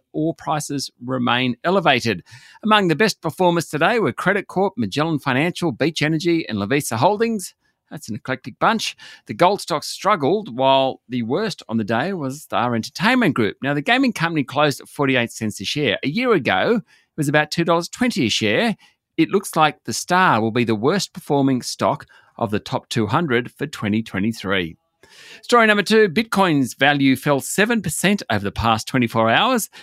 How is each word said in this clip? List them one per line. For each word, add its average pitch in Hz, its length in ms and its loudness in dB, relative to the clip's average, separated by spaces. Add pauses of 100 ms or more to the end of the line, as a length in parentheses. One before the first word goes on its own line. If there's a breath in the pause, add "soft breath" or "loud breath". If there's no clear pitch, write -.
(140)
ore 156 200 -2
prices 151 560 -6 (100)
remain 123 640 -2
elevated. 139 600 2 (400 loud breath)
Among 214 240 4
the 160 80 2
best 202 260 -2
performers 170 460 0
today 180 320 0
were 156 120 0
Credit 190 360 -2
Corp, 190 300 -2
Magellan 139 420 -2
Financial, 151 520 0
Beach 151 300 -2
Energy 160 480 0
and 107 80 -4
Lovisa 113 400 -2
Holdings. 208 560 0 (380)
That's - 180 -14
an 104 60 -8
eclectic - 420 -10
bunch. 202 400 -2 (300 loud breath)
The 117 80 -8
gold 180 260 2
stocks 151 260 -6
struggled, 180 680 -2
while 135 500 2
the 123 140 -4
worst 160 480 -4
on 113 80 -2
the 113 60 0
day 117 300 -2
was 147 280 -8
Star 117 320 -2
Entertainment 185 640 0
Group. 107 260 -2
Now, 143 140 -2
the 147 80 -2
gaming 254 280 2
company 160 320 -2
closed 143 380 0
at - 80 -20
forty-eight 131 420 0
cents 107 300 -6
a 98 40 -8
share. 123 380 0
A - 40 -4
year 233 240 -2
ago, 131 460 2
it 185 60 -4 (320 soft breath)
was 147 140 -2
about 151 220 2
two 170 120 -2
dollars 170 260 0
twenty 220 360 -2
a 107 40 2
share. 139 460 0 (400 soft breath)
It 156 140 2
looks - 260 -2
like 156 300 0
the 117 80 -6
Star 175 460 2
will 110 120 0
be 120 120 0
the 113 120 2
worst 147 360 -2
performing 135 520 0
stock 110 420 -2 (320 soft breath)
of 107 140 -2
the 104 80 -2
top - 280 -6
two 110 200 -2
hundred 123 440 0
for - 140 -8
twenty 110 380 -4
twenty-three. 95 760 -4 (640 loud breath)
Story - 240 4
number 208 160 4
two, 214 260 4
Bitcoin's 156 680 0
value 139 400 4
fell 143 240 0
seven 214 420 0
percent 185 480 0
over 104 140 0
the 101 80 -2
past 110 360 0
twenty-four 117 400 2
hours, 208 440 2 (120 loud breath)